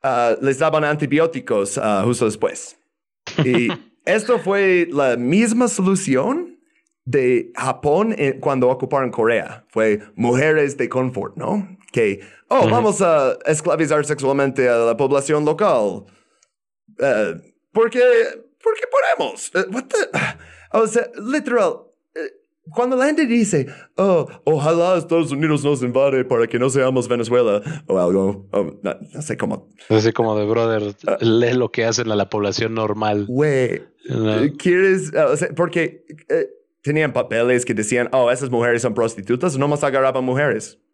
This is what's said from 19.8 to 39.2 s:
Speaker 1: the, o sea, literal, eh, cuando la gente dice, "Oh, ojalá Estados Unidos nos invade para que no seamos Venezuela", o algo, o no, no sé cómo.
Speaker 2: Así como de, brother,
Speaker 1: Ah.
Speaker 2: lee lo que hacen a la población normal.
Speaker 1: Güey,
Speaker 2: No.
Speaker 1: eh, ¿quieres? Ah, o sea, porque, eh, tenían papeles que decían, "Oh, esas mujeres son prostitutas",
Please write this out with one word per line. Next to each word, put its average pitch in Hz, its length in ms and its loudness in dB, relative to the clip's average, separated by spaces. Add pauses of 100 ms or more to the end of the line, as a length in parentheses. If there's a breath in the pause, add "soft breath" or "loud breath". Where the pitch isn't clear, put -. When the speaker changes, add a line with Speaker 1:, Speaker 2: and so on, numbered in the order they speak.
Speaker 1:
the, - 120 -4 (800 loud breath)
o 220 100 4
sea, 226 200 -2 (140)
literal, 247 520 0 (420)
eh, 160 160 -8 (420)
cuando 254 220 0
la 254 120 2
gente 311 180 2
dice, 190 420 2 (300 loud breath)
"Oh, 185 300 2 (180 loud breath)
ojalá 170 520 2
Estados 165 340 0
Unidos 147 340 0
nos 143 180 0
invade 131 400 2
para 123 240 2
que 139 120 -4
no 131 100 2
seamos 127 400 0
Venezuela", 117 520 2 (260 loud breath)
o 95 120 0
algo, 95 520 0
o 101 120 0 (180)
no, 98 140 -6 (180)
no 143 80 -10
sé 135 160 -6
cómo. 107 300 -6 (220 loud breath)
Speaker 2:
Así 110 240 4
como 110 240 0
de, 104 80 0
brother, 110 500 -2 (120)
Speaker 1:
Ah. 104 120 -2
Speaker 2:
lee 117 340 2
lo 123 180 0
que 117 140 -2
hacen 113 260 -2
a 107 40 0
la 98 140 0
población 107 460 -2
normal. 107 520 -2
Speaker 1:
Güey, 131 540 0 (280)
Speaker 2:
No. 110 340 0
Speaker 1:
eh, 147 140 0
¿quieres? 185 580 2
Ah, 147 160 4
o 151 60 2
sea, 180 180 -4
porque, 165 500 -2 (240)
eh, 160 180 0 (360)
tenían 151 300 0
papeles 120 520 0
que 117 80 -4
decían, 110 380 -2
"Oh, 123 200 2
esas 127 200 -2
mujeres 117 320 0
son 117 100 -2
prostitutas", 120 640 -2